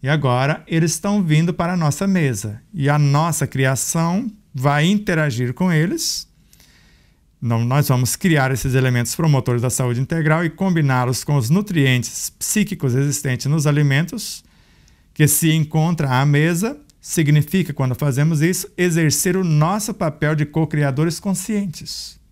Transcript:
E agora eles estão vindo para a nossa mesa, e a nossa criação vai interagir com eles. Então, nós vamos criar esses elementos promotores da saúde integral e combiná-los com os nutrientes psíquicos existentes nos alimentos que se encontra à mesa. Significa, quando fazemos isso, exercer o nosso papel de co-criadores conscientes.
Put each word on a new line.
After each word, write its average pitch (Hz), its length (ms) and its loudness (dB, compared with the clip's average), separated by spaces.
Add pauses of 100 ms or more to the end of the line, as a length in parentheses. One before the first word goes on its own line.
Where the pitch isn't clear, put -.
E 131 60 -4
agora 139 580 2
eles 165 240 2
estão 202 320 -2
vindo 165 320 2
para 175 200 -2
a - 20 -2
nossa 156 300 0
mesa, 127 540 0 (140)
e 143 140 0
a 147 100 4
nossa 147 480 2
criação 165 840 -2 (220)
vai 147 340 0
interagir 156 680 0
com 180 180 0
eles. 180 560 -2 (1120)
Então, 117 220 0
nós 135 240 2
vamos 123 260 0
criar 147 360 2
esses 131 240 -2
elementos 127 400 0
promotores 135 460 2
da 123 100 0
saúde 123 300 -2
integral 156 440 0
e 160 60 0
combiná-los 139 760 0
com 147 120 0
os 117 140 0
nutrientes 139 800 0
psíquicos 170 640 -2
existentes 135 520 -2
nos 147 200 0
alimentos 147 760 0 (680)
que 151 140 2
se 156 260 2
encontra 156 680 0
à 139 40 2
mesa. 165 540 2 (220)
Significa, 151 720 0
quando 127 200 -2
fazemos 147 460 0
isso, 180 260 -2 (120)
exercer 170 580 0
o 190 80 0
nosso 170 480 0
papel 156 420 -2
de 151 120 -2
co-criadores 156 760 -2
conscientes. - 1000 -6 (120)